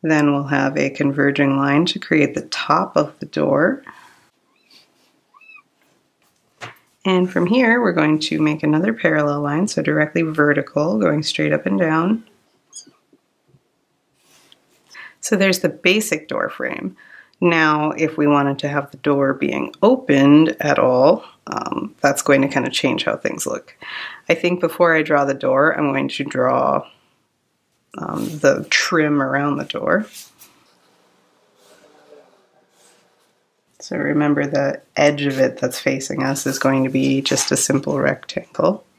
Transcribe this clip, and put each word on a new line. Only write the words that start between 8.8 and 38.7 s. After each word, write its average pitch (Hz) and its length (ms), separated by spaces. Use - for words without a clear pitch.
parallel 147 480
line, 151 260
so - 140
directly 151 400
vertical, 151 760
going 156 240
straight 151 300
up 156 140
and 190 120
down. 175 460
So - 160
there's 190 220
the 170 100
basic 185 600
door - 200
frame. - 480
Now, 156 500
if 156 260
we 147 100
wanted 139 340
to 147 80
have 143 220
the - 80
door 139 360
being 135 480
opened 156 800
at 147 180
all, 131 460
um, - 540
that's 139 220
going 139 200
to 139 60
kind 135 180
of - 60
change - 320
how - 120
things - 300
look. - 300
I 170 60
think 175 260
before 170 340
I 156 80
draw 151 220
the 139 100
door, 135 420
I'm 147 160
going 139 160
to - 160
draw, 127 640
um, - 400
the - 320
trim 151 520
around 139 360
the 143 60
door. - 420
So - 160
remember 147 500
the 139 340
edge 147 300
of 135 120
it 131 200
that's 127 200
facing 135 440
us 135 240
is 135 120
going 135 260
to 131 60
be 135 300
just 135 320
a - 40
simple 139 420
rectangle. - 880